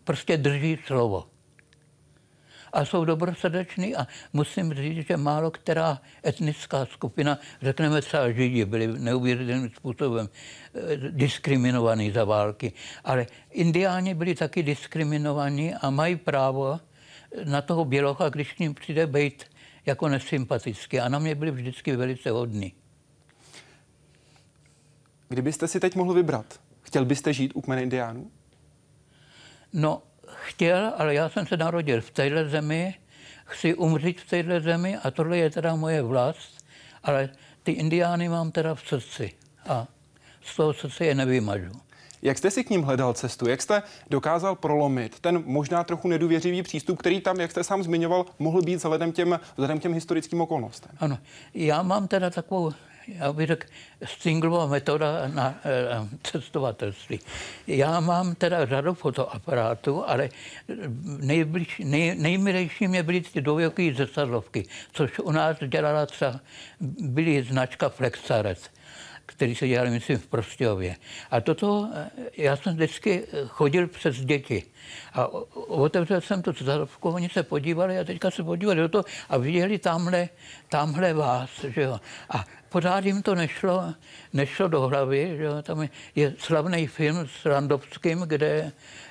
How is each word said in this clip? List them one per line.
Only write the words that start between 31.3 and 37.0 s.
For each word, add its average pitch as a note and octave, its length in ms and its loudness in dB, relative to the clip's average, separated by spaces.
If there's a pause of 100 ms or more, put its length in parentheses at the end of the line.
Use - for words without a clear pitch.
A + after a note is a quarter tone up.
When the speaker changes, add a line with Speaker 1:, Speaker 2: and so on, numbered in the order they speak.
Speaker 1:
se F3+ 100 0
narodil D#3+ 440 2
v - 100 -8
téhle D3 380 2
zemi, D#3 460 -2 (500)
chci - 300 0
umřít D#3+ 460 2
v - 100 -18
téhle F3 300 0
zemi E3+ 360 0
a C3+ 140 -4
tohle E3 260 0
je E3 140 4
teda E3 260 0
moje D#3 260 0
vlast, B2+ 600 -2 (380)